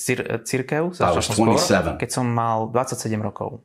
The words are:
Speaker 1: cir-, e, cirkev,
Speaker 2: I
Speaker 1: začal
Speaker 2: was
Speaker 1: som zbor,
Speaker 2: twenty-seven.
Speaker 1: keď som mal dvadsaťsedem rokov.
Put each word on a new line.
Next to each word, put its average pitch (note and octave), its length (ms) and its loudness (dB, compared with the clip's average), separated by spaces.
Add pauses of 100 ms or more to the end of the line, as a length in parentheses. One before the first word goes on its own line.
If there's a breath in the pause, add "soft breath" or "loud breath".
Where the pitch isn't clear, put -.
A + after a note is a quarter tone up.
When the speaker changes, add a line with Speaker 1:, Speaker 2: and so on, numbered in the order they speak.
Speaker 1:
cir-, - 240 -2
e, A2+ 180 -4
cirkev, D3+ 500 -2
Speaker 2:
I F3+ 40 -16
Speaker 1:
začal F2+ 240 2
Speaker 2:
was - 80 0
Speaker 1:
som A2 80 -2
zbor, A2 180 6
Speaker 2:
twenty-seven. F#2+ 460 4
Speaker 1:
keď A#2 100 -4
som B2+ 160 0
mal A2+ 460 0
dvadsaťsedem A2+ 500 -2
rokov. - 420 -8